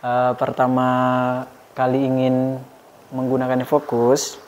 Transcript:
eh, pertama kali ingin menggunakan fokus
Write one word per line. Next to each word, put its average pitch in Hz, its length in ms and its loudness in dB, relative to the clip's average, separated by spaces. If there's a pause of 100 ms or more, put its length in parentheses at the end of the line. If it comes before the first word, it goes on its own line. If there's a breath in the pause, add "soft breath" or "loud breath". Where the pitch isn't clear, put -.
eh, 123 320 0
pertama 127 520 0 (880)
kali 131 320 0
ingin 131 520 0 (520)
menggunakan 127 560 -2
fokus 135 800 0